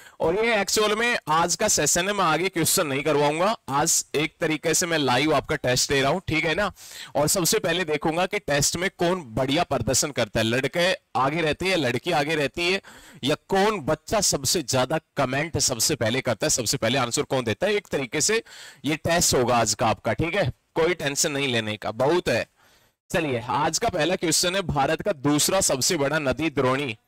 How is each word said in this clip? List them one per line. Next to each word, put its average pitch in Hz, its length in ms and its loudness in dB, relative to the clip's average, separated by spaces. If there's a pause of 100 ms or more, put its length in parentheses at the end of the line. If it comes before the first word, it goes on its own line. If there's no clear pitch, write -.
(200)
और 185 240 2
ये 226 160 2
actual 208 340 0
में 233 240 0 (100)
आज 170 280 2
का 214 120 0
session 170 400 0
है, 208 60 -2
मैं 190 100 0
आगे 160 240 2
question 165 380 0
नहीं 139 160 -2
करवाऊंगा। 151 540 2 (120)
आज 147 360 0 (100)
एक 147 260 -2
तरीके 160 340 0
से 180 120 0
मैं 165 120 0
live 143 360 2
आपका 139 220 0
test 127 340 0
दे 139 120 2
रहा 139 80 2
हूँ, 180 180 0
ठीक 156 160 0
है 156 100 0
ना। 196 160 -2 (440)
और 147 140 2
सबसे 190 300 2
पहले 175 260 0
देखूंगा 160 420 0
कि 208 120 -4
test 147 380 0
में 185 120 -2 (100)
कौन 180 240 0 (120)
बढ़िया 135 280 2
प्रदर्शन 131 480 0
करता 117 300 -2
है, 110 60 2
लड़के 139 460 0 (240)
आगे 147 240 0
रहते 156 260 -2
हैं, 190 100 2
लड़की 127 360 -2
आगे 151 220 0
रहती 170 380 -2
है, 196 80 -2 (440)
या 139 120 0 (120)
कौन 196 320 2
बच्चा 156 400 -2
सबसे 156 420 0
ज्यादा 131 360 0 (180)
comment 139 420 -2
सबसे 131 360 -2
पहले 120 260 -2
करता 123 260 -2
है, 151 40 0
सबसे 127 260 -2
पहले 120 220 0
answer 123 240 0
कौन 127 220 -2
देता 110 220 -2
है। 208 80 0
एक 196 120 -4
तरीके 147 340 -4
से 220 220 0 (420)
ये 151 120 0
test 170 380 0
होगा 123 220 2
आज 117 180 2
का 123 120 0
आपका, 110 260 0
ठीक 160 220 -4
है, 120 180 0 (220)
कोई 165 200 2
tension 147 380 -2
नहीं 139 160 -2
लेने 110 280 -2
का, - 160 -6
बहुत 147 360 2
है। 113 180 0 (640)
चलिए 147 380 0
आज 147 300 0
का 233 100 0
पहला 170 280 0
question 175 380 0
है, 196 80 0
भारत 143 400 0
का 208 100 0
दूसरा 147 480 2
सबसे 156 360 2
बड़ा 143 220 0
नदी 143 320 0
द्रोणी 131 460 0 (120)